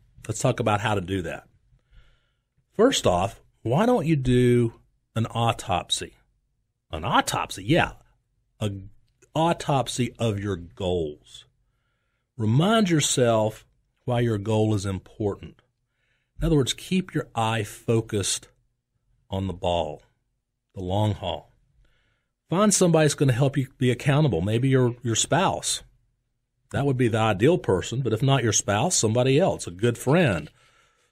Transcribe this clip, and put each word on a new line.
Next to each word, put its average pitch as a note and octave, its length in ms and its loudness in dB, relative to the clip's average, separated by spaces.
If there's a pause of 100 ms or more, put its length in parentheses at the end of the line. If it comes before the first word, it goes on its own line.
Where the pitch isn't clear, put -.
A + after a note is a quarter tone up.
(260)
let's - 140 -8
talk B2+ 180 0
about G#2+ 220 0
how A2 140 -2
to G2+ 60 -2
do F#2 220 -4
that. D2+ 220 -10 (1300)
First B3+ 340 2
off, F#2 360 0 (200)
why C#3+ 220 0
don't A3+ 220 0
you D#3+ 100 2
do B2 580 2 (400)
an A2+ 120 -2
autopsy? - 880 -4 (760)
An D#2+ 140 -8
autopsy, B2 600 -2
yeah. C3+ 280 0 (680)
An G2 300 -6 (440)
autopsy D3 840 -2
of A2 200 -2
your G2 180 -4
goals. E2+ 880 -6 (920)
Remind F3 540 2
yourself A#2 760 0 (380)
why A#2+ 160 -2
your A#2 180 0
goal A2 360 2
is G2 100 -4
important. G2 760 -8 (760)
In - 60 -4
other E3 120 2
words, B2+ 180 0
keep - 400 -4
your - 200 -6
eye A2+ 300 -2
focused - 840 -2 (800)
on F#2+ 160 -4
the F2+ 80 -6
ball, E2+ 480 -2 (720)
the F#2+ 80 -12
long G2 320 0
haul. E2 380 -8 (960)
Find G3+ 220 2
somebody E3 340 4
that's C#3+ 80 0
gonna C3+ 180 2
help C3 240 0
you C3 120 -2 (100)
be B2 120 2
accountable. C3+ 520 0
Maybe A#2 260 0
your, B2+ 340 2
your A2+ 140 -2
spouse. - 640 -2 (880)
That A#2+ 140 -2
would C3+ 140 0
be B2+ 100 4
the A2 100 0
ideal A2 400 2
person, A2+ 440 -2
but A2 100 -2
if G#2+ 100 -2
not C3+ 220 2
your G#2+ 80 2
spouse, A2 420 0
somebody C3 460 2
else, - 260 -2
a F2 60 -12
good A2+ 260 0
friend, B2 520 0 (600)